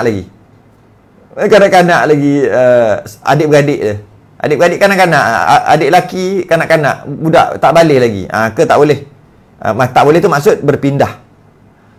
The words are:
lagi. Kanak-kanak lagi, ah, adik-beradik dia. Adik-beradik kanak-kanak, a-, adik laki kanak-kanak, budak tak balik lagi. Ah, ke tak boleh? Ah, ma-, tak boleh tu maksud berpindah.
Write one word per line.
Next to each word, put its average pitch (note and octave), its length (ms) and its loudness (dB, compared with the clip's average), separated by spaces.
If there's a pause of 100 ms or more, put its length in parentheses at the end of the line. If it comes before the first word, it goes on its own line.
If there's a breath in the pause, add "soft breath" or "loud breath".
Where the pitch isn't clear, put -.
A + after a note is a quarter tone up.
lagi. G2+ 180 -4 (1080)
Kanak-kanak F#3+ 720 2
lagi, C#3+ 300 0 (100)
ah, A#2+ 560 2 (240)
adik-beradik D3 560 0
dia. G#2 140 -4 (420)
Adik-beradik D3+ 400 -2
kanak-kanak, F#3 480 2
a-, A2 480 0
adik D#3 160 0
laki F#3 560 -2
kanak-kanak, D3 640 -2
budak D#3 480 0
tak C3+ 160 2
balik D3+ 320 4
lagi. G#2 240 -6
Ah, A2 240 -4
ke D#3+ 160 -2
tak A#2 80 2
boleh? D3 320 0 (480)
Ah, - 160 -6
ma-, B2 160 -2
tak C3 160 2
boleh D#3+ 160 4
tu F#3+ 80 0
maksud D3+ 320 0
berpindah. C#3 480 -2 (880 soft breath)